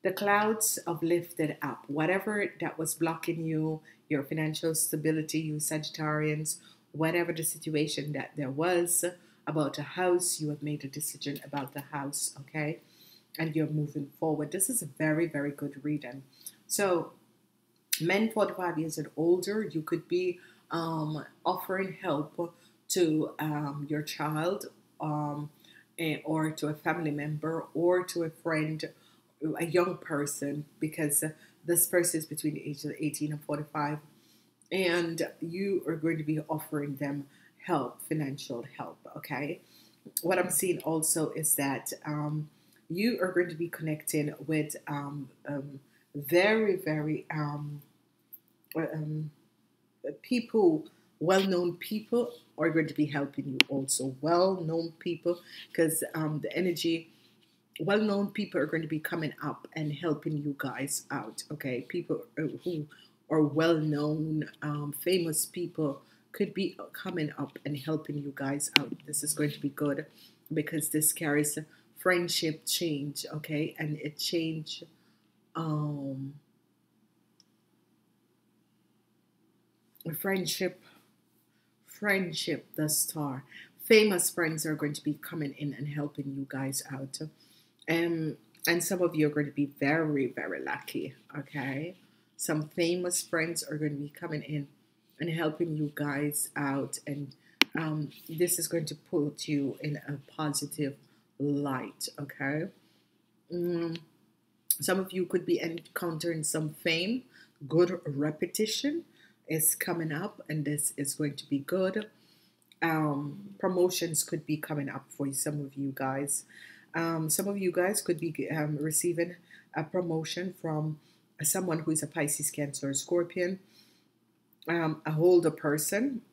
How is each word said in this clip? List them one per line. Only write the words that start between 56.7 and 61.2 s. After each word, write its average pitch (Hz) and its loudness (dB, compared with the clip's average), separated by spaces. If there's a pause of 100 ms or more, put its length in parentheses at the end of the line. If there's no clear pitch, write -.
well-known 202 2
people 185 -2
are 147 2
going 160 -2
to 160 -6
be 156 -2
coming 160 -4
up 143 -6
and 151 -2
helping 156 -2
you 143 -2
guys 131 -4
out, 123 -8